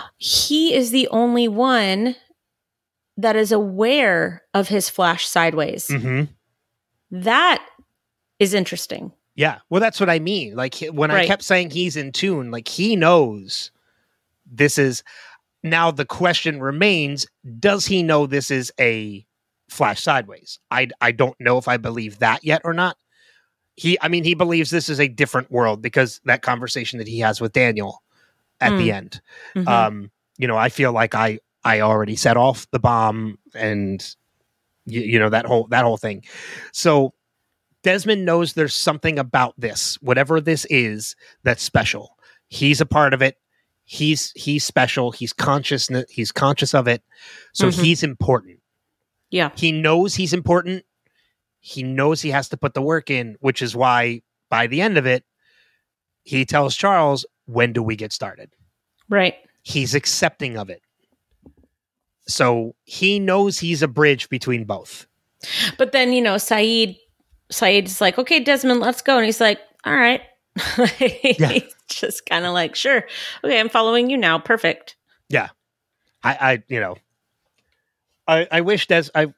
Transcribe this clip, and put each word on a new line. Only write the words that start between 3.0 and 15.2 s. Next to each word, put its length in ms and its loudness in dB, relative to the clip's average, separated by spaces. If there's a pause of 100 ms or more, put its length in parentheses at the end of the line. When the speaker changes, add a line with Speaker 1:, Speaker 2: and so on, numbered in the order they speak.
Speaker 1:
that 180 2
is 160 2
aware 920 0 (100)
of 160 0
his 200 0
flash 380 0
sideways. 600 -2
Speaker 2:
Mm-hmm. 380 -2 (840)
Speaker 1:
That 540 2 (760)
is 140 2
interesting. 580 -4 (240)
Speaker 2:
Yeah. 240 0 (100)
Well, 120 2
that's 180 0
what 100 4
I 100 4
mean. 360 -4
Like, 200 -4
he, 140 -10
when 220 0
I 40 2
Speaker 1:
Right. 120 4
Speaker 2:
kept 160 -2
saying 280 0
he's 240 -4
in 160 -8
tune, 400 -2
like, 160 -10
he 280 0
knows 760 2 (760)
this 280 2
is, 260 0 (600)